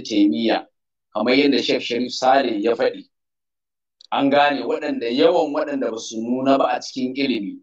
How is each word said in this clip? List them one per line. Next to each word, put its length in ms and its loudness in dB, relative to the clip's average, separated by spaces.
Taymiyyah, 640 0
kamar 200 0
yadda 280 2
Sheikh 200 -2
Sharif 320 -4
Saleh 480 2
ya 120 0
faɗi, 320 -2
an 200 0
gane 340 2
waɗanda, 400 -4
yawan 480 4
waɗanda 380 -2
ba 80 -8
su 220 -10
nuna 360 2
ba 160 2
a 80 -4
cikin 340 -6
ilimi, 480 -4